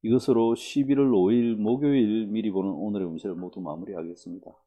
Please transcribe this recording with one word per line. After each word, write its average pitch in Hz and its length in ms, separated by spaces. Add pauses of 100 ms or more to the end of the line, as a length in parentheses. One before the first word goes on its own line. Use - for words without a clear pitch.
이것으로 117 540
십일월 135 580
오일 113 420
목요일 113 720
미리 107 240
보는 95 180
오늘의 95 380
운세를 82 280
모두 90 260
마무리하겠습니다. 87 880 (160)